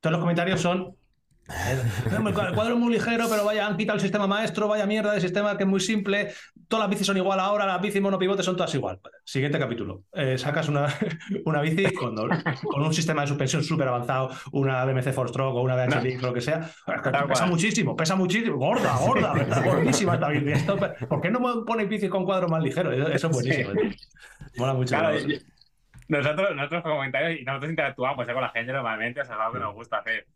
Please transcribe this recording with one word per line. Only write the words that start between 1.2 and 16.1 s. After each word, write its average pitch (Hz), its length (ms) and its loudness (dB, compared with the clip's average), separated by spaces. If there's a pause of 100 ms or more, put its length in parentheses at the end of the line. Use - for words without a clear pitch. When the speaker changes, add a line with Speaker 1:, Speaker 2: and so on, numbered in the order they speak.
Speaker 1:
"Eh, 127 340 -2 (340)
el 220 60 0 (120)
cuadro, 202 140 0
el 175 60 -2
cuadro 233 200 2
es 240 60 2
muy 240 120 2
ligero, 233 380 0
pero 214 140 2
vaya, 208 220 2
han 202 100 -2
quitado 214 200 0
el 202 60 0
sistema 202 240 0
maestro, 208 420 0
vaya 208 180 2
mierda 208 260 2
de 202 80 2
sistema 196 360 0
que 196 80 0
es 190 40 4
muy 190 120 4
simple, 202 520 0 (360)
todas 220 160 2
las 196 60 0
bicis 202 160 0
son 196 100 2
igual 190 240 2
ahora, 202 260 2
las 185 140 0
bicis 202 220 0
monopivotes 190 420 2
son 180 120 0
todas 175 180 0
igual". 101 260 -2 (240)
Siguiente 143 340 0
capítulo. 113 540 -4
Eh, 131 260 0
sacas 156 300 -2
una, 143 200 2
<laughs> 165 560 -4
una 156 180 2
bici 165 320 2
con 117 200 -4
doble, 123 280 -2 (240)
con 202 160 0
un 160 100 2
sistema 156 300 0
de 143 60 -2
suspensión 143 360 0
súper 156 240 0
avanzado, 131 420 -2 (220)
una 131 320 2
B 135 80 2
M 131 100 2
C 135 100 0
Four 123 180 -2
Stroke 131 260 0
o 123 60 2
una 127 120 2
B 127 80 2
H 123 180 2
D, 127 160 -2